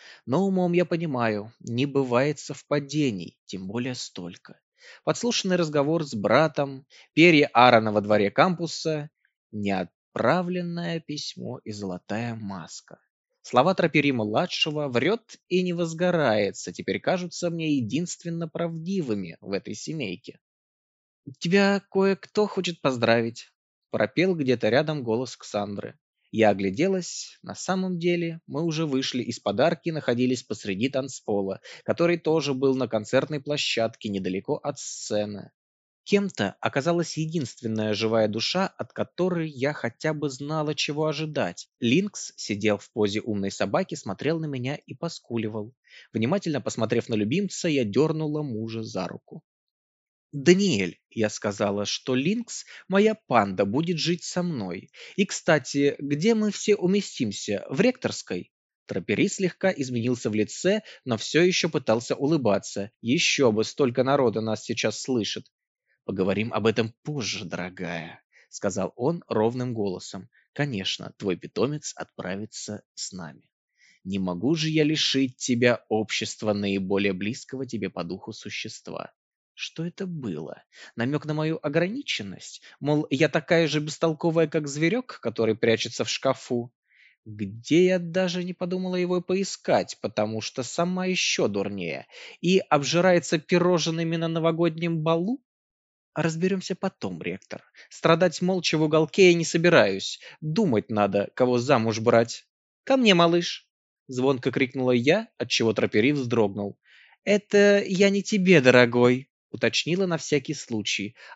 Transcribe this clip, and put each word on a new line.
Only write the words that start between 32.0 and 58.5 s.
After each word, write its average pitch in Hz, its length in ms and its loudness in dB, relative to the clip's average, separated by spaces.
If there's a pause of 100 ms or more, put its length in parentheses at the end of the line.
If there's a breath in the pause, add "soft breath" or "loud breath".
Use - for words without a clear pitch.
тоже 156 360 0
был 135 200 2
на 127 140 -2
концертной 127 540 -2
площадке 117 640 -4
недалеко 98 480 -2
от - 240 -8
сцены. - 720 -6 (520)
Кем-то 196 580 0
оказалась 160 560 -2
единственная 117 760 -2
живая 110 340 2
душа, 113 380 -2
от - 260 -10
которой 170 580 -4
я 139 240 -4
хотя 151 400 -4
бы 147 160 -4
знала, 147 440 -4
чего 151 320 -2
ожидать. 147 640 -4 (100)
Линкс 160 580 0
сидел 101 400 -2
в - 140 -12
позе 104 300 0
умной 98 300 -4
собаки, 147 440 -2
смотрел 143 440 -4
на 160 60 -6
меня 135 300 -6
и - 200 -16
поскуливал. 110 800 -8 (360 loud breath)
Внимательно 143 480 0
посмотрев 113 500 -2
на 117 60 0
любимца, 147 520 -2
я 139 160 2
дёрнула 151 580 0
мужа 113 420 -6
за 110 240 -6
руку. - 360 -14 (880)
"Даниэль, 143 640 2 (120)
я 107 200 -2
сказала, 101 560 -2
что - 300 -4
Линкс, 196 480 -2 (240 loud breath)
моя 208 280 4 (120)
панда, 101 380 4
будет 156 340 -2
жить 170 240 -2
со 175 200 -4
мной. 104 460 -6 (280 loud breath)
И, 180 80 2
кстати, 143 760 0
где 147 360 2
мы 214 160 0
все 202 260 2
уместимся? 190 920 -2
В 156 120 -2
ректорской?" - 720 -2 (320)